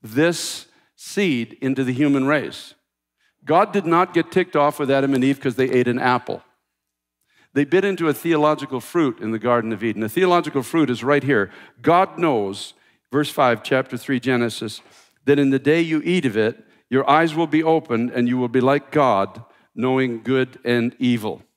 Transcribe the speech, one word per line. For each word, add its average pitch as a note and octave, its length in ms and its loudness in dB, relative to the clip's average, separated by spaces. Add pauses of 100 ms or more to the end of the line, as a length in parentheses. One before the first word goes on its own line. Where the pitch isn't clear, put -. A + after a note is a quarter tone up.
this D3+ 640 -2 (300)
seed C#3 640 -4
into C3+ 240 -2
the B2+ 80 -2
human C#3 340 2
race. C#3 480 -4 (720)
God F3+ 300 2
did G3+ 100 0
not E3+ 300 0
get E3 180 -2
ticked F3+ 240 0
off D3 220 2
with C3+ 120 -2
Adam C3+ 220 2
and C3 100 2
Eve C3+ 160 2
'cause B2 180 -4
they C3 140 0
ate B2 160 2
an A#2+ 120 -2
apple. B2 440 -2 (1080)
They C#3+ 120 0
bit F3 200 2
into E3+ 240 -2
a C#3+ 60 0
theological D3+ 640 0
fruit D3 400 -2
in G2 120 -6
the A2 60 -4
Garden A#2 320 0
of G#2+ 140 -6
Eden. G#2 160 -2
The A2 80 -4
theological F3 540 0
fruit D#3 260 0
is A#2 160 -4
right C#3+ 180 2
here. A#2 280 0 (320)
God F3 360 2
knows, G#2+ 540 -2 (400)
verse C#3+ 160 -2
five, A#2+ 340 0
chapter C3 360 -2
three, C3+ 200 -2
Genesis, A#2+ 600 -4 (460)
"that C#3+ 120 4
in C#3 120 2
the C3+ 80 2
day D3 240 2
you D#3+ 240 -2
eat F3 180 0
of A2 140 -2
it, A2 260 -2 (240)
your B2+ 200 0
eyes D#3 260 4
will D#3+ 120 0
be D#3 160 0
opened D3+ 500 0
and A#2+ 160 0
you B2 100 -2
will B2 100 -2
be B2 140 0
like C#3+ 280 0
God, A#2 540 0 (300)
knowing B2+ 480 -2
good B2+ 420 -2
and A#2+ 340 0
evil." A2 440 -2 (140)